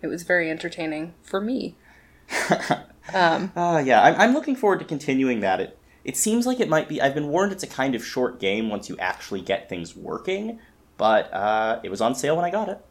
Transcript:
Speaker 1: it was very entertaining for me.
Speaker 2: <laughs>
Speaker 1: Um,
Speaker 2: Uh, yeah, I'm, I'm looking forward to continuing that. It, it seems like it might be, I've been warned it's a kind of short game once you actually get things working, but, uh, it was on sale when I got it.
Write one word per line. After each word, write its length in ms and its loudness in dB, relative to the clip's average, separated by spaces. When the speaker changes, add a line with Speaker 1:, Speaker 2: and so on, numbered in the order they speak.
Speaker 1:
it 60 -6
was 160 -6
very 280 0
entertaining 600 -8
for 180 -4
me. 340 -4
Speaker 2:
<laughs> 360 -2
Speaker 1:
Um, 400 2
Speaker 2:
Uh, 320 2
yeah, 160 8
I'm, 140 8
I'm 180 6
looking 220 0
forward 240 2
to 60 -10
continuing 560 0
that. 180 2
It, 180 -6
it 100 -6
seems 320 2
like 140 0
it 80 0
might 180 2
be, 140 -4
I've 120 2
been 140 -4
warned 240 2
it's 100 -8
a 60 -8
kind 280 -2
of 100 -4
short 340 -2
game 300 0
once 180 -6
you 100 -10
actually 440 -6
get 260 -4
things 260 -10
working, 680 -8
but, 380 2
uh, 500 0
it 80 -8
was 80 -8
on 160 2
sale 220 0
when 80 -2
I 40 0
got 200 -2
it. 100 -8